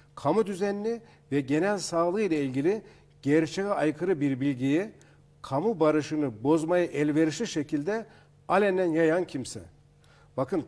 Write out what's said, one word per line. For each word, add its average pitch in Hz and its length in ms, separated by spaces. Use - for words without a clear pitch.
kamu 180 320
düzenini 202 540
ve 143 80
genel 160 380
sağlığı 175 440
ile 156 220
ilgili 143 380
gerçeğe 160 460
aykırı 156 520
bir 135 200
bilgiyi, 143 500
kamu 170 380
barışını 151 640
bozmaya 165 400
elverişli 151 600
şekilde 160 600
alenen 190 380
yayan 165 380
kimse. 120 360
Bakın, 135 320